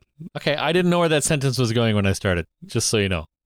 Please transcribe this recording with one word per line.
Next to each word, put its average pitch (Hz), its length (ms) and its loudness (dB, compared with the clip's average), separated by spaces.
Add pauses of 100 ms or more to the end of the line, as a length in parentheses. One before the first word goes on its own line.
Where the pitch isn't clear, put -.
(380)
Okay, 143 180 -2
I 147 160 -2
didn't 180 180 2
know 175 100 2
where 170 100 2
that 151 140 2
sentence 135 340 0
was 123 160 0
going 113 220 2
when 101 100 2
I 95 80 2
started, 87 320 -2 (200)
just 110 240 -4
so 113 80 2
you 98 120 2
know. 82 160 -4 (200)